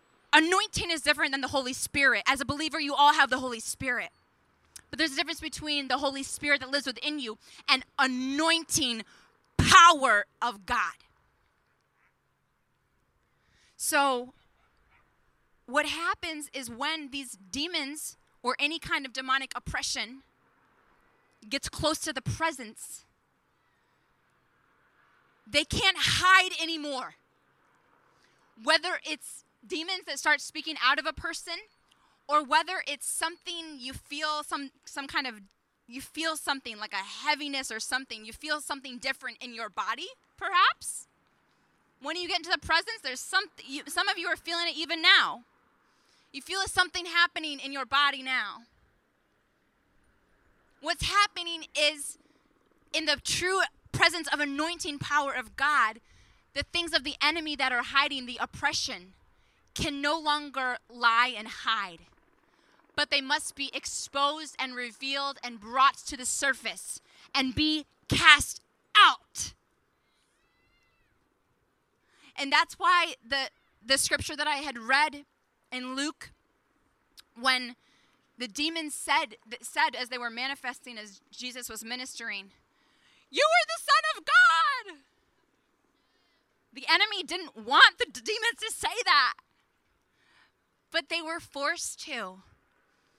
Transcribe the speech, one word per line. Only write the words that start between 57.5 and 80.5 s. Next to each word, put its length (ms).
that 140
are 120
hiding, 440
the 140
oppression, 720
can 260
no 180
longer 600
lie 460
and 100
hide. 540
But 140
they 100
must 340
be 180
exposed 840
and 160
revealed 720
and 160
brought 380
to 180
the 100
surface 720
and 200
be 320
cast 520
out. 560
And 160
that's 260
why 360
the, 220
the 120
scripture 380
that 100
I 100
had 220
read 460
in 260
Luke, 360
when 380
the 120
demons 460
said, 420
th-, 140
said 360
as 120
they 80
were 100
manifesting, 720